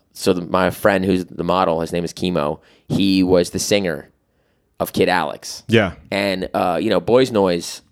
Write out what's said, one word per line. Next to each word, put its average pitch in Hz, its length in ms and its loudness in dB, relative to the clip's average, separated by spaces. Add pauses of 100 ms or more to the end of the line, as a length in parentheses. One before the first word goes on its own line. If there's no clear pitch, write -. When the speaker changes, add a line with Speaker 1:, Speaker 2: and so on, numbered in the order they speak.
(120)
Speaker 1:
so - 220 0
the, 90 80 -4
my 90 300 0
friend 95 340 0
who's 92 180 2
the - 220 -8
model, 87 340 0
his 82 140 -6
name 85 100 -2
is 80 80 -6
Kimo, 78 480 -4 (300)
he 95 340 2
was 90 280 2
the 90 80 -6
singer 87 500 -2 (720)
of 90 100 -6
Kid - 160 0
Alex. 87 640 -4
Speaker 2:
Yeah. 104 240 4 (180)
Speaker 1:
And, 98 420 -2
uh, 92 280 0
you 107 80 0
know, 95 100 2
Boys 120 320 2
Noise, 92 500 0 (100)